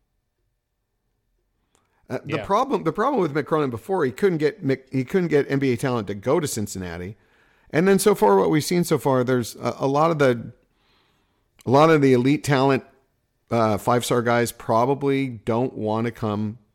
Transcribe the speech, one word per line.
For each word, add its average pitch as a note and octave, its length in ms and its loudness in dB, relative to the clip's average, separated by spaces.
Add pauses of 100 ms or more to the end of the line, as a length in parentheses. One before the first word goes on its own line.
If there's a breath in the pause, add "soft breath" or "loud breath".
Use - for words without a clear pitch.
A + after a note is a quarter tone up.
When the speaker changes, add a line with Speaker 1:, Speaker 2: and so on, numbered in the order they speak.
(2000)
Speaker 1:
Uh, B2+ 160 -8
the D3+ 140 -6
Speaker 2:
Yeah. G2+ 60 -8
Speaker 1:
problem, A3 380 0
the D#3+ 100 0
problem A3+ 300 0
with D3+ 100 -2
Mick C#3+ 140 -4
Cronin D3+ 240 0
before, D#3 340 -2
he B2+ 60 0
couldn't F3+ 280 0
get C#3+ 280 -2
Mick, C3+ 260 -2
he C3 120 -2
couldn't F3 240 0
get C#3+ 200 2
N C3+ 120 0
B C3+ 120 2
A A#2 40 0
talent A#2+ 320 -4
to G#2 80 -6
go C3 240 0
to D3 80 -4
Cincinnati. F#2 680 -8 (540 soft breath)
And E3 160 2
then G3 140 4
so G#3 160 2
far, G3+ 200 4
what F3+ 140 2
we've D3+ 140 0
seen F3 180 0
so D#3+ 160 0
far, C3 240 0
there's B2 320 -2
a, B2 240 -6
a C3+ 80 -4
lot D3 240 0
of D#3+ 80 -2
the, B2 340 0 (1120)
a G#2+ 60 -4
lot D3 180 6
of D#3 140 6
the C3+ 100 6
elite C3 300 2
talent, C3+ 400 2 (680)
uh, A2 260 2
five-star A#2+ 440 0
guys A#2+ 280 0
probably C3+ 800 -2
don't A#2+ 460 -4
wanna A2 360 -4
come G#2+ 480 -6 (160)